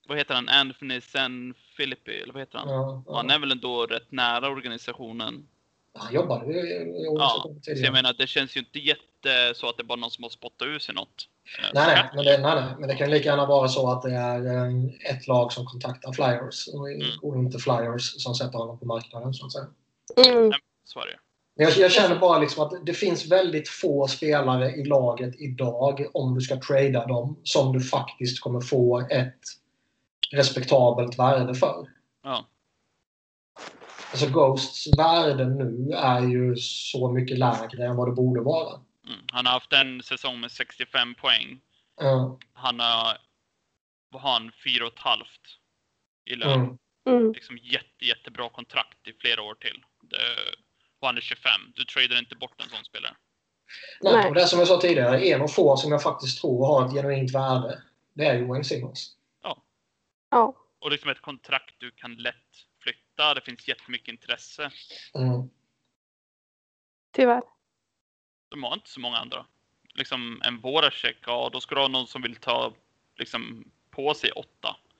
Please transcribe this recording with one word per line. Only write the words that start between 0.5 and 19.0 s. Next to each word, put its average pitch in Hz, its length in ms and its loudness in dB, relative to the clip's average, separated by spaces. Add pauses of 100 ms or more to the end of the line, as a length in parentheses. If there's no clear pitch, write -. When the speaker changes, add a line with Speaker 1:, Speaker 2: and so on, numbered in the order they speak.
Speaker 1:
Sanfilippi, 127 1200 -8
eller 123 120 -14
vad 135 80 -12
heter 123 160 -14
han? 143 120 -8
Speaker 2:
Ja, 135 380 -4
Speaker 1:
Och - 100 -6
han 123 120 -4
Speaker 2:
ja. 143 60 4
Speaker 1:
är 151 40 2
väl 143 120 -2
ändå 123 340 -2
rätt - 260 -6
nära 123 380 0
organisationen. 120 1000 -10 (460)
Speaker 2:
Han 113 200 -12
jobbade 139 400 -2
ju 175 60 -2
i 170 440 -8
Speaker 1:
Ja, 156 80 -6
Speaker 2:
organisationen 151 440 0
Speaker 1:
så 147 100 -20
Speaker 2:
tidigare. 139 200 -2
Speaker 1:
jag 135 80 2
menar, 127 200 2
det 131 140 0
känns 135 300 -2
ju - 20 -6
inte 139 200 -12
jätte 131 760 0
så 120 140 -6
att 120 80 -8
det 123 40 -10
är 117 40 -8
bara 120 140 -6
någon 120 120 -8
som 120 120 -14
har 117 60 -12
spottat - 380 -10
ur 151 120 -6
sig - 160 -10
något. - 340 -12 (300)
Eh, - 140 -8
Speaker 2:
Nej, 147 220 4
nej, - 140 4
Speaker 1:
så 143 60 -10
Speaker 2:
men 143 100 0
det, 139 120 8
nej, 147 180 4
nej, 131 240 -2
men 139 100 -8
det 135 60 -2
kan 143 140 -2
ju 151 40 2
lika 147 160 4
gärna 143 160 2
vara 139 220 4
så 127 240 2
att 127 100 -2
det 131 140 -4
är, 123 300 -2 (100)
eh, 123 600 -2
ett 127 120 -12
lag 123 260 2
som 127 120 -8
kontaktar 127 480 -10
Flyers 127 600 -2
och, 139 180 -8
Speaker 1:
Mm. 143 160 -6 (140)
Speaker 2:
och 143 140 -6
inte 127 240 -2
Flyers 120 640 -2
som 123 120 -4
sätter 123 220 -6
honom 113 220 -8
på 120 60 -12
marknaden, 117 480 -6